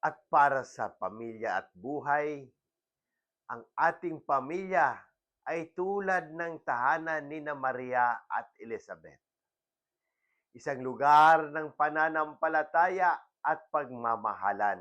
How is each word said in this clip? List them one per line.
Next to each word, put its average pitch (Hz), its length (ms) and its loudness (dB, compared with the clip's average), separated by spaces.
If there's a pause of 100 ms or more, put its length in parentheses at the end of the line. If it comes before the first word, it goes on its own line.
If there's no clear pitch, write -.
At - 240 -6
para 143 300 4
sa 117 260 -8
pamilya 110 720 -6
at - 160 -10
buhay, 143 720 -4 (1040)
ang 117 140 -12 (100)
ating 165 480 0
pamilya 151 800 0 (400)
ay 165 300 -6
tulad 185 580 -2
ng 165 320 -8
tahanan 151 640 0
ni 151 160 -10
na 147 140 -6
Maria 123 580 0 (140)
at 113 180 -6 (140)
Elizabeth. 90 580 -12 (1400)
Isang 131 240 -6
lugar 147 680 6
ng 151 260 -8
pananampalataya 156 1400 0 (240)
at 156 240 -2
pagmamahalan. 107 1120 -2